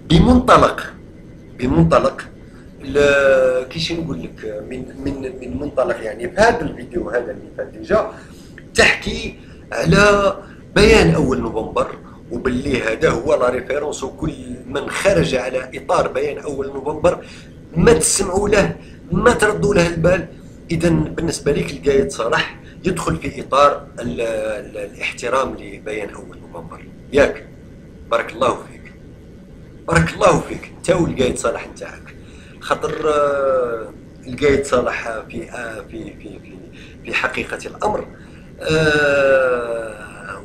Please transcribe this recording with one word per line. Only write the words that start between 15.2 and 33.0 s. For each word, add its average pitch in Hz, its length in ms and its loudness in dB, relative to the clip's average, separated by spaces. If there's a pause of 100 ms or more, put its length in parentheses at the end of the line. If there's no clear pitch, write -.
على 127 400 -2
إطار 147 320 2
بيان 139 300 -2
أول 139 300 -6
نوفمبر 151 580 -2 (500)
ما 214 180 6
تسمعوا 196 560 0
له، 202 260 2 (360)
ما 220 220 4
تردوا 202 420 2
له 170 120 4
البال. 170 400 0 (440)
إذن 165 320 2
بالنسبة - 480 -2
ليك 180 200 -2
القايد 135 400 2
صالح 131 480 -2 (260)
يدخل 170 320 -2
في 139 240 -8
إطار 143 460 2 (120)
ال-، 120 220 -6
ال-، 107 560 -6
الاحترام 120 760 -4
لبيان 101 560 -10
أول - 320 -16
نوفمبر، - 440 -16 (280)
ياك؟ - 340 4 (640)
بارك 113 220 -2
الله 120 220 0
فيك، - 380 -16 (960)
بارك 165 260 2
الله 185 260 4
فيك، - 380 -10
انت - 120 -2
والقايد 131 480 0
صالح 113 300 -4
نتاعك. - 480 -16 (440)
خاطر، 151 540 -4